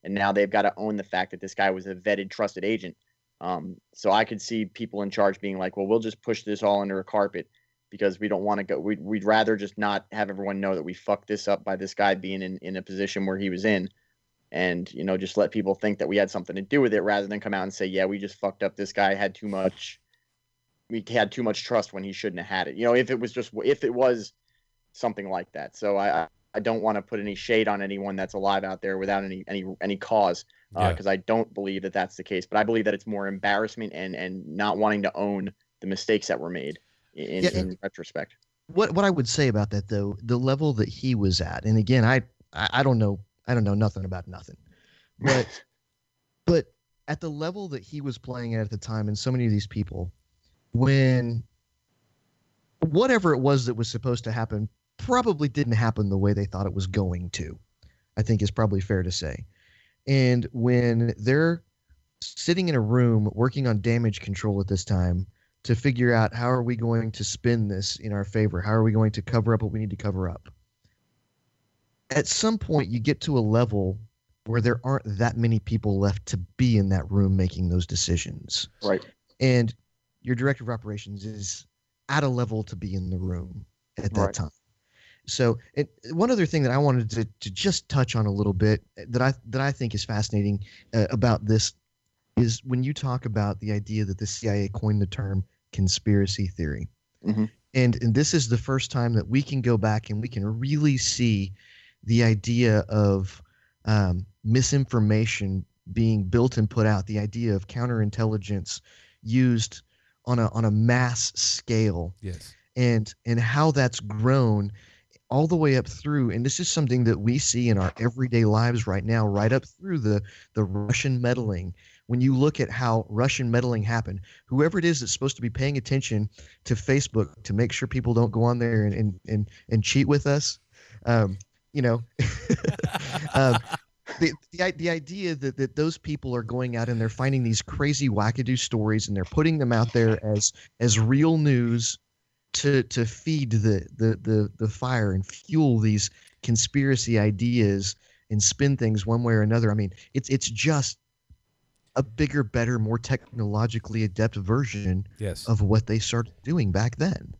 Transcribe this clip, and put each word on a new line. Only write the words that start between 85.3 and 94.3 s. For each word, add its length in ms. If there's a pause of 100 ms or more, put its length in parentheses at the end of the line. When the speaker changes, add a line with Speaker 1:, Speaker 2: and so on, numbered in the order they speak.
Speaker 3:
it, 140 (240)
one 180
other 160
thing 160
that 80
I 80
wanted 320
to, 140
to 260
just 380
touch 260
on 120
a 40
little 220
bit 320 (240)
that 120
I, 140 (140)
that 120
I 120
think 200
is 120
fascinating, 600 (300)
uh, 160
about 340
this 280 (640)
is 260
when 220
you 100
talk 300
about 340
the 140
idea 320
that 140
the 80
C 220